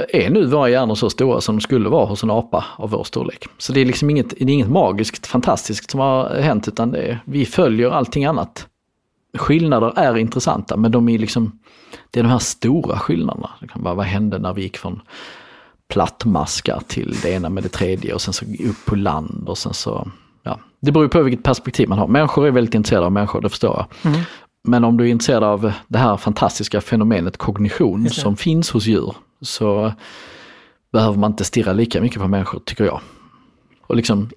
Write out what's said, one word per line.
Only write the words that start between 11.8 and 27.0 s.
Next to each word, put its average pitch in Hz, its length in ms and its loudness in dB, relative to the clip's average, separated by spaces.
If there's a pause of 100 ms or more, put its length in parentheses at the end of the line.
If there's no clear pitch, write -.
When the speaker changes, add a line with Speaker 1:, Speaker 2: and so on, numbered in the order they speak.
Speaker 1:
det 120 80 0
är 117 40 4
de 117 60 4
här 123 100 4
stora - 600 -2
skillnaderna. - 500 -4 (120)
Det - 60 -16
kan - 160 -12
vara, 87 100 -2
vad 95 120 -2
hände 98 340 -2
när 92 140 -4
vi 101 80 -6
gick 92 160 -8
från 92 240 -10 (880)
plattmaskar - 960 -2
till - 360 -6
det 85 60 -2
ena 90 200 -4
med 95 140 -4
det 90 60 -6
tredje 92 440 -4
och - 80 -6
sen 95 120 -6
så - 120 -8
upp 107 400 -6
på 107 100 0
land 80 540 -4
och 90 80 -6
sen - 160 -6
så, - 340 -6 (360)
ja. - 160 -8 (200)
Det 143 120 2
beror 156 140 6
ju 135 40 2
på 170 120 4
vilket 135 220 2
perspektiv 131 460 2
man 95 100 0
har. 95 80 2
Människor 143 400 4
är 139 40 4
väldigt 117 240 2
intresserade 104 300 2
av 92 60 2
människor, 104 300 0
det 98 80 -2
förstår - 260 0 (260)
jag. 160 100 2
Speaker 2:
Mm. 165 140 0 (380)
Speaker 1:
Men 120 200 4
om 117 140 4
du 120 60 4
är 120 60 4
intresserad 117 340 2
av 104 280 2 (160)
det - 100 -2
här 117 200 4
fantastiska - 640 -2
fenomenet 107 560 0